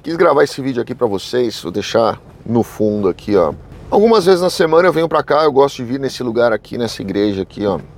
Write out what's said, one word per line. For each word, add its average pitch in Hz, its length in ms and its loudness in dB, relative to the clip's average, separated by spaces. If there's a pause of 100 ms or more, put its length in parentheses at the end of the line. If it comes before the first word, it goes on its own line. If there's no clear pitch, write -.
Quis 160 140 -6
gravar 156 280 4
esse 143 200 -4
vídeo 127 180 -2
aqui 123 140 -6
pra 123 100 -2
vocês, 107 560 -4
vou 85 100 -8
deixar 104 480 0 (240)
no 113 200 0
fundo 104 440 -2
aqui, 101 280 -2
ó. 82 180 4 (340)
Algumas 214 380 4
vezes 180 160 4
na 185 80 0
semana 165 380 2
eu 170 40 4
venho 160 160 0
pra 156 140 0
cá, 147 220 0
eu 151 80 2
gosto 139 260 2
de 131 60 -10
vir 123 160 -6
nesse 131 240 -6
lugar 117 280 0
aqui, 110 240 -6
nessa 113 280 -6
igreja 98 400 -2
aqui, 101 240 -6
ó. 92 120 -2 (180)